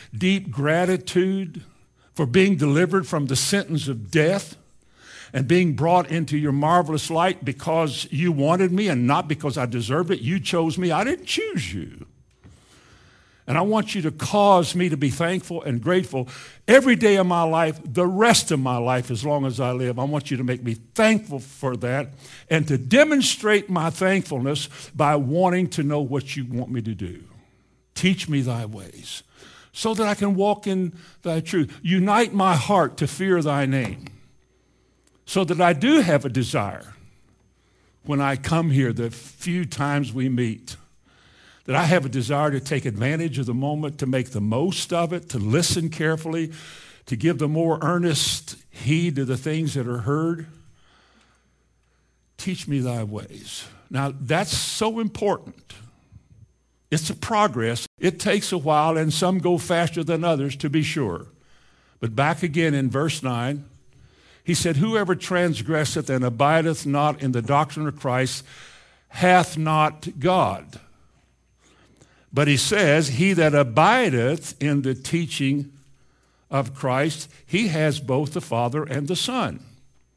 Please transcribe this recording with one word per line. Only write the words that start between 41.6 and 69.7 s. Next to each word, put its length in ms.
that 60
I 80
have 200
a 40
desire 420
to 80
take 260
advantage 540
of 80
the 80
moment, 440
to 80
make 240
the 100
most 520
of 200
it, 160
to 100
listen 500
carefully, 600
to 80
give 240
the 80
more 340
earnest 760
heed 440
to 100
the 120
things 380
that 120
are 120
heard. 500
Teach 280
me 140
thy 240
ways. 640
Now, 320
that's 300
so 480
important. 760
It's 180
a 60
progress. 720
It 180
takes 320
a 80
while, 380
and 180
some 240
go 180
faster 460
than 220
others, 320
to 120
be 140
sure. 460
But 160
back 260
again 320
in 160
verse 320
nine, 420
he 120
said, 240
"Whoever 360
transgresseth 960
and 140
abideth 600
not 380
in 80
the 120
doctrine 440
of 140
Christ 420
hath 460
not 640